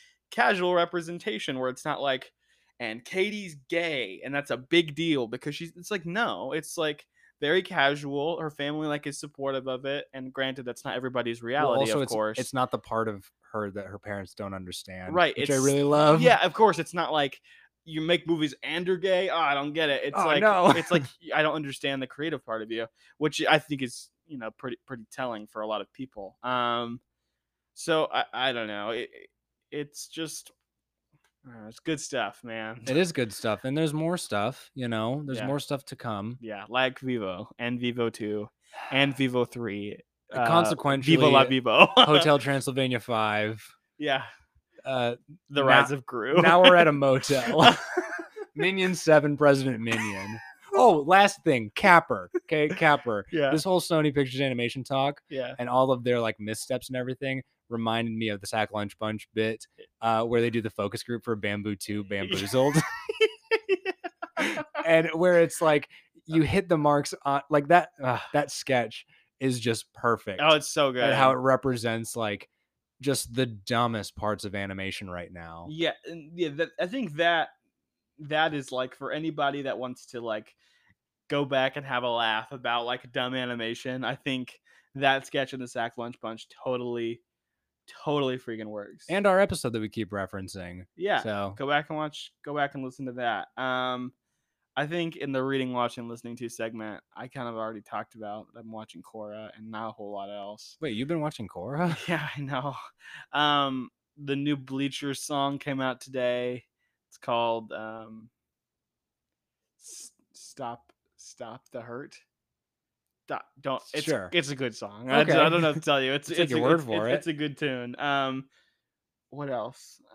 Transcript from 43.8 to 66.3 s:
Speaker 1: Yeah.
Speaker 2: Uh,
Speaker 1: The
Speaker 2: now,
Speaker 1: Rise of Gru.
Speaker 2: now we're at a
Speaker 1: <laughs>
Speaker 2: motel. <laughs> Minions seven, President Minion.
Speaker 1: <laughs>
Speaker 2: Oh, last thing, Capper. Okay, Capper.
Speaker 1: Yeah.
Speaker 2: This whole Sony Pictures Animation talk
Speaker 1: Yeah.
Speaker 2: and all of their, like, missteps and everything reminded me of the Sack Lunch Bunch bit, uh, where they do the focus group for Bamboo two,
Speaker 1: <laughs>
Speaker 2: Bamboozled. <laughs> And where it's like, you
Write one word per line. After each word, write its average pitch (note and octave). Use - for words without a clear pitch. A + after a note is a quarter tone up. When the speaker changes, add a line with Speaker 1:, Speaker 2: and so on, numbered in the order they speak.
Speaker 1:
Yeah. C#3+
Speaker 2:
Uh, B2
Speaker 1:
The C#3+
Speaker 2:
now, C3+
Speaker 1:
Rise C3+
of C3+
Gru. B2+
Speaker 2:
now E3+
we're F3+
at E3+
a D3+
Speaker 1:
<laughs> -
Speaker 2:
motel. C#3
<laughs> -
Minions F#3
seven, D3
President C3+
Minion. A2
Speaker 1:
<laughs> -
Speaker 2:
Oh, G3
last G3
thing, A#2+
Capper. C3+
Okay, D#3
Capper. C#3+
Speaker 1:
Yeah. D3
Speaker 2:
This D3+
whole F#3
Sony D#3
Pictures C3
Animation B2
talk C#3
Speaker 1:
Yeah. C3
Speaker 2:
and B2
all C3
of B2
their, A#2+
like, A2+
missteps A2
and B2+
everything C3
reminded A2+
me A2
of G2+
the G2
Sack G#2+
Lunch G#2
Bunch G#2+
bit, A2
uh, A2+
where A#2
they A#2
do A2+
the G#2+
focus G2+
group A#2
for A#2
Bamboo G#2
two, G#2
Speaker 1:
<laughs> F#2+
Speaker 2:
Bamboozled. G2+
<laughs> -
And E3
where F3
it's E3
like, D3+
you D#3+